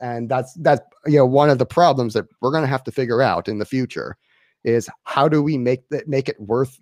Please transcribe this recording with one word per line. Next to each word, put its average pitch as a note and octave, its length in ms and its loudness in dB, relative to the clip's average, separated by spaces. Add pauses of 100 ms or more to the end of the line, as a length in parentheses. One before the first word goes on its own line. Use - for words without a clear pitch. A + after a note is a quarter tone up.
And A#2+ 280 -8
that's, C3 260 -4
that's, D3+ 280 2 (220)
you D3 140 4
know, C3 80 6
one C#3+ 240 4
of C3 80 4
the B2 80 0
problems C3 480 2
that G#2+ 120 -2 (140)
we're C3 120 -2
gonna D#3 160 0
have C3 160 -4
to A2+ 80 -10
figure A#2+ 300 0
out F2+ 260 0
in G#2+ 100 -6
the G#2+ 80 -4
future G#2 500 -6 (460)
is A#2 260 0 (140)
how C#3 260 0
do D3+ 140 2
we D3 160 -2
make B2 300 -2
that, D3 180 -8
make C3+ 220 -2
it - 120 -10
worth A#2 420 -4